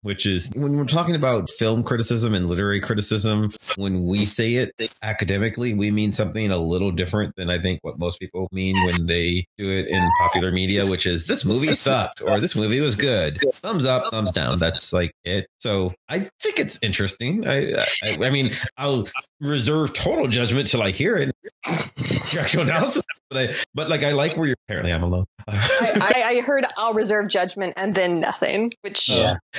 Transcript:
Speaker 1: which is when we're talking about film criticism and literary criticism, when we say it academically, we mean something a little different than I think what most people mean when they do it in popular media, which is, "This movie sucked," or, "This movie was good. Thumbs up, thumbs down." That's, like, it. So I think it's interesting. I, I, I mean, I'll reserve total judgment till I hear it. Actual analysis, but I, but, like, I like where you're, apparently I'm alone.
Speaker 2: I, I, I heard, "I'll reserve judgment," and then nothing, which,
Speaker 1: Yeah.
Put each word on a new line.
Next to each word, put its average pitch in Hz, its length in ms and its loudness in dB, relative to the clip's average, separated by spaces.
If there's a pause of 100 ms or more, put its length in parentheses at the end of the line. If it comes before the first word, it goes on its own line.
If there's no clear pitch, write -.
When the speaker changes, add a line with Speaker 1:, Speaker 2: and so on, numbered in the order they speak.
Speaker 1:
which 101 240 -4
is 92 280 0
when 143 220 0
we're 147 100 0
talking 165 280 0
about 123 360 0
film 113 320 2
criticism 117 520 0
and 90 140 2
literary 101 320 0
criticism, 107 680 0 (280)
when 95 280 0
we 101 200 2
say 113 300 4
it 123 180 0 (300)
academically, 107 720 0
we 104 160 2
mean 104 220 2
something 104 380 0
a 92 60 2
little 90 340 0
different 90 460 0
than 87 140 -6
I 87 100 -2
think 92 220 -2
what 78 160 -10
most 85 220 -4
people 92 320 -8
mean 95 320 0
when 87 220 0
they 87 400 0 (120)
do 98 120 -4
it 95 180 -2
in 95 160 2 (160)
popular - 300 2
media, 95 360 0
which 92 200 0
is, 85 200 0
"This - 180 0
movie 131 240 2
sucked," 135 540 2
or, 104 180 0
"This - 160 -2
movie 110 240 0
was 143 160 0
good. 95 420 0 (160)
Thumbs 180 300 -2
up, 127 260 0
thumbs 104 220 -2
down." 73 260 0
That's, 82 340 0
like, 87 200 0 (120)
it. 90 220 -4 (140)
So 95 320 -2 (160)
I 190 200 -4 (120)
think - 180 -2
it's - 240 2
interesting. 117 680 -2
I, 139 280 0
I, - 500 2
I 131 40 0
mean, 135 200 0 (260)
I'll 131 320 -2 (320)
reserve 147 540 0
total 294 340 0
judgment 120 400 0
till 113 140 2
I 98 80 2
hear 185 260 0
it. 139 160 0 (1080)
Actual 160 240 2
analysis, 165 400 2 (280)
but 131 200 0
I, - 40 -6 (200)
but, 156 140 -4
like, 151 140 0
I 147 100 2
like 151 240 0
where 160 120 0
you're, 127 80 0 (120)
apparently 87 240 -2
I'm 82 100 0
alone. 90 220 0 (240)
Speaker 2:
I, 190 680 2
I, 247 60 2 (140)
I 240 40 2
heard, 262 240 0 (120)
"I'll 220 180 0
reserve 214 340 0
judgment," 185 480 -2
and 196 180 -2
then 175 260 2
nothing, - 520 0 (100)
which, - 260 0
Speaker 1:
Yeah. 110 280 4 (220)